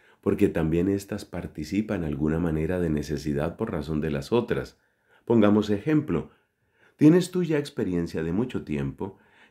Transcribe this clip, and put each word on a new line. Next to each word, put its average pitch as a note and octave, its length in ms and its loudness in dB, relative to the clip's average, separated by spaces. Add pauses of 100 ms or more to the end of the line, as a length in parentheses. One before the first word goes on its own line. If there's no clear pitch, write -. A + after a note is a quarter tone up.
(220)
porque G2+ 280 2
también E2 400 0
éstas G2 340 -4
participan F2+ 760 -6
en D#2 80 -4
alguna D2+ 300 0
manera E2 400 0
de E2+ 100 0
necesidad D2 680 -2
por - 140 -4
razón D#2 300 -4
de D#2 80 -2
las C#2+ 220 -4
otras. G2 480 -2 (440)
Pongamos G#2 460 4
ejemplo. G#2 640 0 (680)
Tienes F3 320 6
tú F3+ 140 -2
ya D#3 160 0
experiencia F2 640 -2
de E2 80 -2
mucho G2 320 -2
tiempo C#2+ 560 -6 (300)